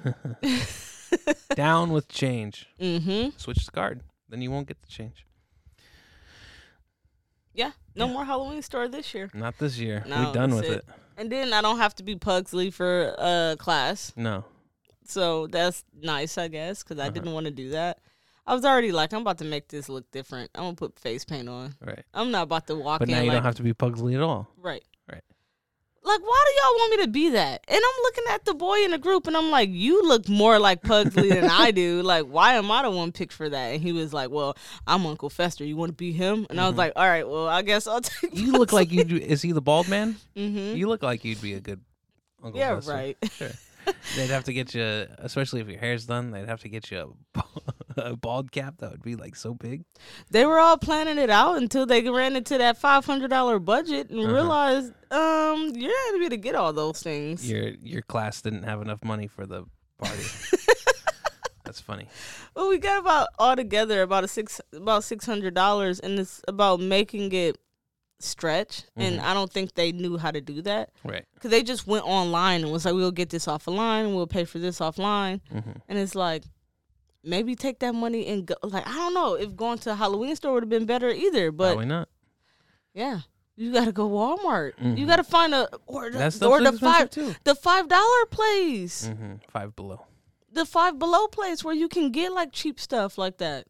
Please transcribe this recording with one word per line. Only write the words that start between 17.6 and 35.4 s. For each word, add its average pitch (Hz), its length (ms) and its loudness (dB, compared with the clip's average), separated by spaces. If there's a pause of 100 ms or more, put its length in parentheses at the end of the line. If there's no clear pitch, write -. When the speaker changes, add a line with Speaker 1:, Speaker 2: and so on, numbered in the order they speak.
Speaker 2:
that. 165 280 -4 (480)
I 247 80 0
was 254 100 0
already 254 280 4
like, 160 200 0
"I'm 220 100 -4
about 190 160 -2
to 156 60 -10
make 151 240 -8
this 143 200 -12
look 131 220 -12
different. 131 440 -12
I'm 175 100 -8
gonna 175 120 -8
put - 220 -10
face 120 260 -8
paint 131 240 -10
on. 127 320 -14
Speaker 1:
Right. - 320 -14
Speaker 2:
I'm 233 180 -4
not 196 120 0
about 160 240 -4
to 156 80 -6
walk 151 260 -2
Speaker 1:
But 151 80 0
Speaker 2:
in 123 60 0
Speaker 1:
now 123 80 2
you 120 60 2
Speaker 2:
like" 120 80 2
Speaker 1:
don't 120 80 2
have 120 120 0
to 120 60 -10
be 117 100 2
Pugsley 120 420 -2
at 131 60 0
all. 139 280 -2 (100)
Speaker 2:
Right. 175 260 -10 (260)
Speaker 1:
Right. - 120 -16 (800)
Speaker 2:
Like, 403 180 0
why 480 260 4
do 554 160 4
y'all 523 140 6
want 453 220 4
me 392 80 2
to 220 40 -2
be 294 200 2
that? 160 360 0
And - 160 2
I'm 508 200 2
looking 480 280 0
at 427 140 -4
the 403 80 0
boy 381 320 2
in 359 60 2
the 320 80 0
group, 359 280 2
and 320 80 0
I'm 320 160 2
like, 233 220 4
"You 294 340 4
look 233 220 4
more 208 300 8
like 196 240 4
Pugsley 202 480 4
than 180 200 6
I 220 200 6
do. 175 320 2
Speaker 1:
<laughs> 185 120 4
Speaker 2:
Like, 156 120 4
why 175 280 6
am 208 160 2
I 240 120 2
the 247 80 0
one 175 220 -2
picked - 200 -8
for 156 160 -6
that?" 131 240 -4
And 156 100 -4
he 175 100 0
was 160 200 -4
like, 135 180 -2
"Well, 143 240 -2 (320)
I'm 175 200 2
Uncle 151 240 -6
Fester. 170 340 -2